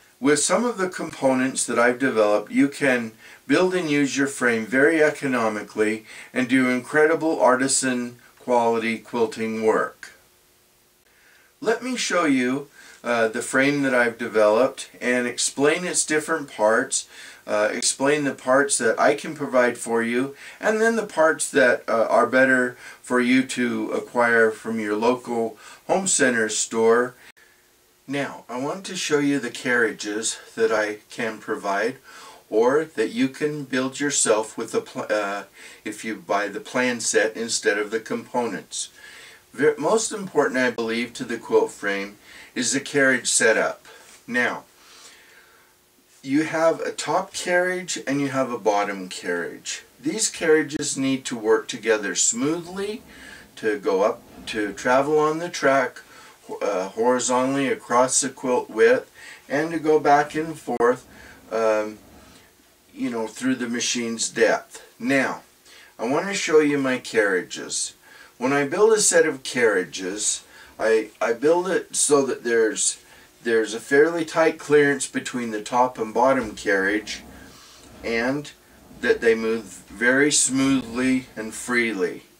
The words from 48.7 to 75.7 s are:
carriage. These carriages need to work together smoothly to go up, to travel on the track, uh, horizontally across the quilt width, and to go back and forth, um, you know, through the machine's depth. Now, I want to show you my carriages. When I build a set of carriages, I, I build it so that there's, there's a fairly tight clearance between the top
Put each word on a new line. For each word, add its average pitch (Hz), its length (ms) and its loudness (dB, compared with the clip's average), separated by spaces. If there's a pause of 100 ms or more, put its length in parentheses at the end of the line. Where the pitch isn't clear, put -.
carriage. - 760 -8 (160)
These - 280 -4
carriages 151 680 0
need 135 300 -2
to 127 100 -6
work 110 320 2
together 98 480 -2
smoothly 175 840 -2 (540)
to 104 220 -2
go 98 240 0
up, 113 200 0 (240)
to 104 260 -4
travel 139 480 2
on 156 180 0
the 175 100 -6
track, 135 520 0 (600)
uh, 92 280 -4
horizontally 127 800 0
across 123 520 0
the 139 80 -2
quilt 123 400 -2
width, 113 400 4 (400)
and 151 220 -2
to 170 80 -4
go 151 220 4
back 147 340 4
and 156 240 -4
forth, 120 480 0 (460)
um, 107 460 -2 (920)
you 127 160 -6
know, 113 200 -6
through 127 260 -4
the 120 140 -6
machine's 117 600 -4
depth. - 560 0 (140)
Now, 127 440 -2 (540)
I 110 100 -6
want 156 200 0
to 196 80 -6
show 165 240 4
you 147 180 4
my 131 220 0
carriages. - 960 -2 (420)
When 135 160 -2
I 143 140 0
build 208 260 4
a 208 80 4
set 160 260 6
of 135 180 -4
carriages, 98 960 -2 (340)
I, 110 340 2 (100)
I 117 140 0
build 165 340 2
it - 260 -4
so 143 320 2
that 113 180 -6
there's, 113 540 0 (440)
there's 110 320 0
a 113 60 -6
fairly 156 440 4
tight 160 340 2
clearance 143 480 2
between 120 460 -6
the 104 100 -6
top 127 360 0